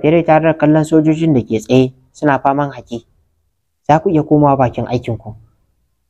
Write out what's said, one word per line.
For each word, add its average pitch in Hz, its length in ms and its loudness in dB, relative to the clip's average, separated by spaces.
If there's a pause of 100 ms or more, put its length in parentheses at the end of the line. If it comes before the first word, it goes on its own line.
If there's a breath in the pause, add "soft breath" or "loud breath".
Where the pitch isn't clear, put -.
fere 160 220 2
tare 156 200 2
da 160 100 2
kallon 156 300 2
sojojin 156 500 0
da 123 80 0
ke 110 180 -4
tsaye 127 340 0 (180)
suna 143 280 -2
faman 139 320 -2
haki. 117 340 -14 (840)
"Za 156 120 4
ku 180 100 -4
iya 156 140 0
komawa 147 340 2
bakin 123 300 -2
aikinku." 113 480 -8 (760)